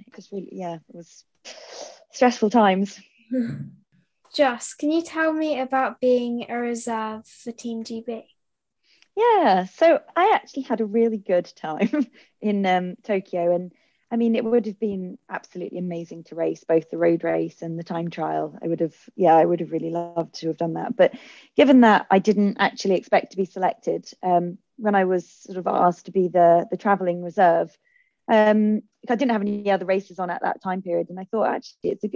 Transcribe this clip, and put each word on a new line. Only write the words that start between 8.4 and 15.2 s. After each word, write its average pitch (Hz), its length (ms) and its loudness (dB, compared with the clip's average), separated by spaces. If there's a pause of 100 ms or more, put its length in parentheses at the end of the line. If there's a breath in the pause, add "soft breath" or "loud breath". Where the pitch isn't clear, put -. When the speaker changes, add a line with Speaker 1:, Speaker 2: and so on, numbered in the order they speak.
Speaker 1:
Yeah, 339 500 4
so 330 340 4 (160)
I 381 180 4
actually - 300 -6
had 233 160 -4
a 226 40 0
really 220 340 0
good 180 260 0 (100)
time 208 540 -2 (160 soft breath)
<laughs> - 160 -20
in, 202 260 -2
um, 180 380 0
Tokyo, 180 500 -2
and 175 160 -4 (400)
I 233 60 -4
mean, 233 180 2
it 226 100 -2
would 226 220 0
have 202 140 -10
been 196 380 -6 (120)